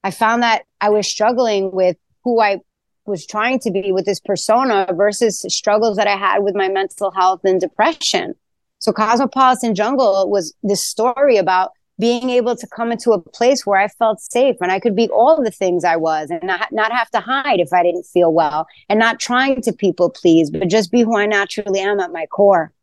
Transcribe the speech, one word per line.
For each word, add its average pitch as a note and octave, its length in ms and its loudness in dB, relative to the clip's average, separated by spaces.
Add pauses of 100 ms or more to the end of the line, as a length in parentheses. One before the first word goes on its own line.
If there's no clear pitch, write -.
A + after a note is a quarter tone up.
I G3 60 -2
found A#3 320 0
that A3+ 200 0 (180)
I G#3 100 2
was G#3 180 0
struggling G#3+ 640 0
with F#3 240 0 (280)
who A#3 160 0
I G3+ 200 0 (440)
was F#3+ 220 -8
trying A#3 340 -2
to A3+ 100 -4
be G3 200 -2
with F#3 160 0
this G3 140 -4
persona G#3+ 720 0
versus G#3 560 -2
struggles G#3+ 480 0
that G3+ 100 0
I G3+ 100 0
had G3 220 0
with G3+ 160 -2
my G3+ 140 -2
mental F#4+ 420 -4
health F#3 340 0
and F#3+ 160 2
depression. - 760 -2 (420)
So - 140 -2
Cosmopolitan B3 840 0
Jungle G#3 560 0
was F#3 320 -2
this G3+ 200 -2
story B3 540 0
about F#3 360 0 (260)
being A#3+ 320 -2
able A#3+ 260 0
to A#3+ 100 -16
come A#3 240 -6
into A#3 220 0
a G3 80 2
place B3 460 0
where G3 120 2
I G3+ 100 2
felt A3 340 -2
safe B3 400 0
and F3+ 100 -2
I F#3+ 80 -2
could G#3 160 -2
be A3+ 140 0
all C#4 340 4
the A3 60 -2
things F3 340 -2
I E3 120 2
was D#3 340 -2
and E3+ 120 -8
not, F#3 300 -4
not A3 180 0
have A#3 200 -2
to A3 100 -2
hide B3+ 400 -2
if D#3+ 140 -2
I F3+ 80 4
didn't F3 240 0
feel F3 260 2
well, D#3 340 0 (220)
and G#3 100 2
not A3+ 220 2
trying C4 400 -2
to A3 140 -4
people F3+ 340 0
please, E3 420 2
but E3 180 -4
just G3 220 0
be A#3+ 120 2
who A3 160 0
I G#3 80 0
naturally G3+ 540 -2
am G3 200 -2
at F3 100 -4
my E3 140 -8
core. F#3+ 480 2 (100)